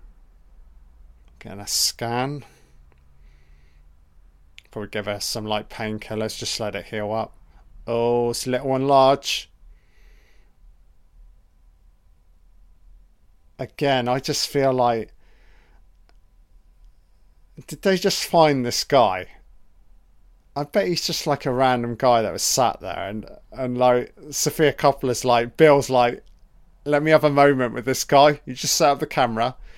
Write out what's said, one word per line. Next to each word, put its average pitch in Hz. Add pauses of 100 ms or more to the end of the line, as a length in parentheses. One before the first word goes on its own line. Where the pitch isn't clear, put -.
(1400)
Getting 98
a 101
scan. 123 (2250)
Probably 104
give 104
her 104
some, -
like, 107
painkillers. 107
Just -
let 107
it -
heal 107
up. 110 (520)
Oh, 120
it's -
a 127
little 127
one 131
large. 135 (4000)
Again, 131
I 127
just -
feel 135
like, 120 (2500)
did -
they 190
just 180
find 147
this -
guy? 95 (1300)
I 147
bet 196
he's 170
just, -
like, 147
a 135
random 123
guy 120
that 95
was 90
sat -
there, 92
and, 107 (240)
and, 123
like, 123 (180)
Sofia 143
Coppola's 139
like, 120
Bill's 143
like, 123 (600)
"Let 147
me 156
have 156
a 151
moment 139
with 117
this 131
guy." 147
You 131
just -
set 151
up 139
the 156
camera. 120 (220)